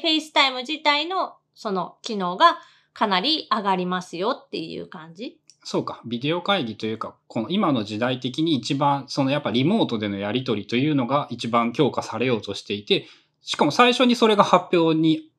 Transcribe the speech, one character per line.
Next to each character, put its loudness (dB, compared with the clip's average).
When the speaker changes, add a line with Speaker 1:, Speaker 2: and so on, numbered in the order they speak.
Speaker 1:
FaceTime 2
自 -6
体 2
の -4
そ -6
の -4
機 -6
能 -2
が -8
か -4
な -2
り -4
上 -4
が -2
り -4
ま -4
す -14
よ -4
っ -10
て -8
い -12
う -12
感 -20
じ。 -16
Speaker 2:
そ -4
う -4
か。 -10
ビ -6
デ 0
オ -4
会 0
議 -8
と -10
い -4
う -8
か、 -10
こ -4
の -4
今 2
の 0
時 -6
代 -2
的 -4
に 2
一 -2
番、 0
そ 0
の 2
や 2
っ -2
ぱ -2
リ 2
モ 4
ー 0
ト -4
で -2
の -4
や -4
り -2
取 -2
り -12
と -2
い 2
う 2
の 2
が 0
一 -6
番 2
強 4
化 -4
さ -8
れ 0
よ 2
う -8
と -8
し -8
て -6
い -8
て、 -2
し -6
か 2
も 2
最 6
初 4
に 4
そ 4
れ 6
が 6
発 2
表 4
に 2